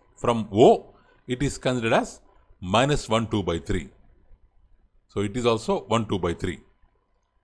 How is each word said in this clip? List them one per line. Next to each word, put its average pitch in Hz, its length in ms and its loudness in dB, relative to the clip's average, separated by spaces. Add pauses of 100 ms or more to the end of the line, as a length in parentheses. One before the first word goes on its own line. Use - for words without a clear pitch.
(160)
from 113 340 -2
O, 147 440 6 (320)
it - 160 -6
is 135 160 -4
considered 123 340 -2
as 214 280 -2 (400)
minus 120 480 0
one 110 180 0
two 110 160 -2
by 85 160 -2
three. 80 320 -6 (1200)
So - 120 -8
it 104 160 -4
is 120 100 0
also 117 420 0
one 110 200 0
two 104 100 -2
by 85 160 -2
three. - 260 -8 (840)